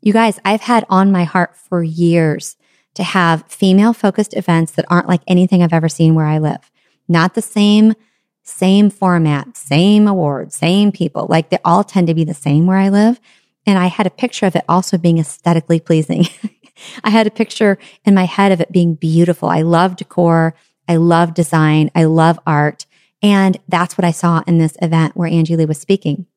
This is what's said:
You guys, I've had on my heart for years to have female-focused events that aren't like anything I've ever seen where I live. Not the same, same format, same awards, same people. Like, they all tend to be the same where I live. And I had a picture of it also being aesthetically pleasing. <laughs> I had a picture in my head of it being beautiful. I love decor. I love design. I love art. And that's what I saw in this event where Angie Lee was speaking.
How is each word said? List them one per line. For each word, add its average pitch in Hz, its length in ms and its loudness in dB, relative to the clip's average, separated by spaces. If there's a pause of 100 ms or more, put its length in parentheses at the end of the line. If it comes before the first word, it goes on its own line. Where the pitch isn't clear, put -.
You 208 120 0
guys, 226 300 0
I've 214 180 -2
had 233 280 -2
on 190 220 2
my 180 120 0
heart - 320 -2
for - 280 -6
years 165 720 -2 (400)
to 190 80 -8
have 170 440 -2
female-focused 208 880 0
events 165 380 -2
that - 160 -4
aren't 175 180 0
like 180 200 0
anything 180 340 2
I've 165 120 0
ever 165 160 0
seen 160 260 0
where 156 100 0
I 151 120 -2
live. 156 340 -6 (360)
Not 170 260 0
the 220 80 -4
same, 214 520 2 (500)
same 196 480 0
format, 170 680 -2
same 202 500 2
awards, 156 480 -4
same 196 360 0
people. - 380 -6
Like, 165 200 0
they - 160 -2
all 175 180 2
tend 185 240 -2
to 165 60 0
be 160 100 0
the 156 120 -6
same 156 320 0
where 190 100 2
I 196 120 2
live. 208 300 2 (460)
And 202 120 4
I 180 100 0
had 190 200 -2
a 180 40 -4
picture - 340 -6
of 185 100 0
it - 140 -2
also 185 280 0
being 165 200 0
aesthetically 165 640 -2
pleasing. 165 480 -2 (380)
<laughs> - 380 -20
I 220 60 -2
had 220 180 2
a 214 40 -4
picture 214 460 -2 (280)
in 202 80 4
my 185 120 2
head 196 260 0
of 175 100 0
it 180 100 -6
being 170 220 2
beautiful. 165 560 0
I 160 140 0
love 170 340 0
decor. 165 560 0 (340)
I 170 80 0
love 165 380 2
design. 156 640 0
I 165 100 2
love 160 400 2
art. 147 400 -2 (360)
And 196 360 2 (100)
that's 180 300 -4
what 185 80 -2
I 170 60 0
saw 165 340 -2
in 170 140 2
this 160 220 -2
event 160 360 -2
where 175 100 -4
Angie 165 300 -2
Lee 160 80 0
was 151 140 -6
speaking. 185 580 -4